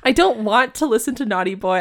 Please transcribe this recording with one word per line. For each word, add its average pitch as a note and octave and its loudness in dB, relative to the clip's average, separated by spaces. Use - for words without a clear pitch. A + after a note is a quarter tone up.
I C4 2
don't C4+ 2
want A#3+ 0
to D#4 -2
listen B3+ 0
to C#4 -4
Naughty F#3+ -2
Boy. F#3 -2